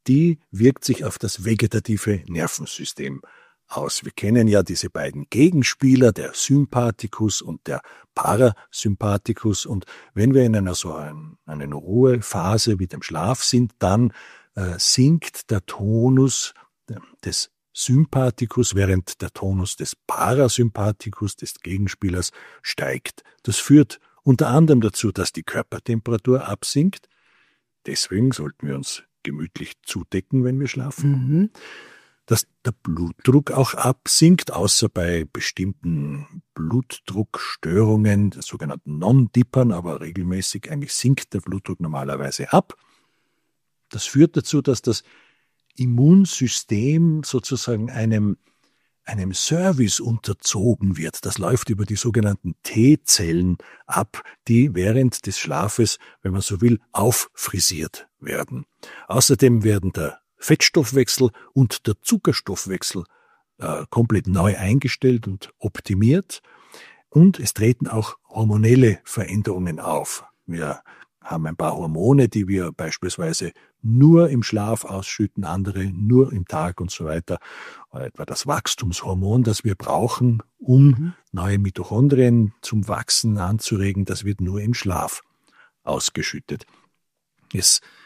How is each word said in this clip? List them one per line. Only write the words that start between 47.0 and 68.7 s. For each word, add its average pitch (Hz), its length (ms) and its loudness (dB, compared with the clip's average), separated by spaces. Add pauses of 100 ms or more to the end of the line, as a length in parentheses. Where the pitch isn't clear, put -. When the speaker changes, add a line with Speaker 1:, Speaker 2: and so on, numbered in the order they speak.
Speaker 1:
sozusagen 120 680 -4
einem, 110 480 0 (680)
einem 95 300 -6
Service 156 680 0
unterzogen 107 960 -2
wird. 78 300 -8
Das 98 120 -6
läuft 90 300 -2
über 104 160 -2
die 104 120 -6
sogenannten 104 680 -2
T-Zellen 90 960 2 (280)
ab, - 360 -4 (260)
die 117 260 4
während 113 520 2
des 101 120 -6
Schlafes, - 600 -2 (240)
wenn 95 100 -4
man 98 80 -2
so 95 200 -4
will, 117 200 4 (120)
auffrisiert - 1160 -4 (100)
werden. - 460 -8 (440)
Außerdem 123 560 4
werden 98 280 0
der 78 280 -6 (180)
Fettstoffwechsel 131 920 2 (220)
und - 340 2
der 107 160 -4
Zuckerstoffwechsel, 95 1000 -4 (540)
äh, - 320 -8
komplett 117 360 2
neu 92 320 2
eingestellt 123 680 0
und 98 320 -10
optimiert. 110 800 0 (680)
Und 175 320 6
es 117 140 -4
treten 117 320 2
auch 110 300 -4 (120)
hormonelle 110 760 4